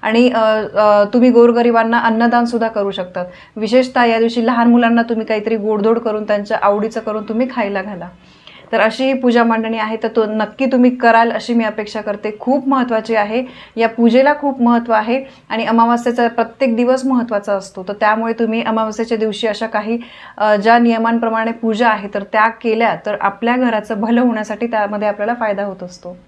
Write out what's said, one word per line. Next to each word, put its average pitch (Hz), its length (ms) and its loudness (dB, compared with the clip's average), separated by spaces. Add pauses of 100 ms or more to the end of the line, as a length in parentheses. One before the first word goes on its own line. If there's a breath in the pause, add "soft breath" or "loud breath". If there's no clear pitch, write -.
आणि, 233 280 2
अ, 226 100 0 (380)
अ, 208 260 4 (100)
तुम्ही 247 160 6
गोरगरिबांना 233 680 4
अन्नदान 233 460 2
सुद्धा 233 220 -2
करू 202 240 -2
शकतात. 180 340 -8 (300 loud breath)
विशेषतः 247 500 2
या 226 140 2
दिवशी 233 260 0
लहान 233 220 2
मुलांना 233 340 4
तुम्ही 226 240 -2
काहीतरी 220 300 -2
गोडधोड 214 440 0
करून, 214 240 -4
त्यांच्या 208 380 -2
आवडीचं 208 380 0
करून 214 300 -8
तुम्ही 233 220 -2
खायला 202 300 -4
घाला. 185 280 -12 (600 loud breath)
तर 226 80 0
अशी 226 260 0
ही 269 80 2
पूजा 247 300 2
मांडणी 226 340 -2
आहे, 220 260 -4
तर 233 40 -2
तो 220 180 0
नक्की 214 400 -4
तुम्ही 247 300 4
कराल 233 360 4
अशी 220 220 -4
मी 233 100 2
अपेक्षा 214 380 -6
करते. 208 380 -6
खूप 254 280 -2
महत्त्वाची 233 480 0
आहे, 214 280 -2 (320 loud breath)
या 226 140 2
पूजेला 233 440 4
खूप 285 280 -2
महत्त्व 233 320 2
आहे 240 320 0 (240 loud breath)
आणि 220 160 -4
अमावस्येचा 233 600 2
प्रत्येक 233 480 -2
दिवस 254 300 0
महत्त्वाचा 233 480 -2
असतो. 190 300 -8
तर 190 100 -8
त्यामुळे 220 400 0
तुम्ही 226 300 -2
अमावस्येच्या 220 540 -2
दिवशी 214 300 -2
अशा 214 200 -4
काही, 226 320 -4 (380 loud breath)
अ, 214 180 2
ज्या 226 240 4
नियमांप्रमाणे 226 720 0
पूजा 226 380 0
आहे, 208 240 -4
तर 202 100 -4
त्या 220 240 0
केल्या, 226 480 0 (100)
तर 208 160 -4
आपल्या 233 360 0
घराचं 220 440 -2
भलं 233 200 0
होण्यासाठी 220 460 -2
त्यामध्ये 214 400 -2
आपल्याला 208 260 -2
फायदा 208 300 -4
होत 190 200 -10
असतो. 180 340 -16 (100)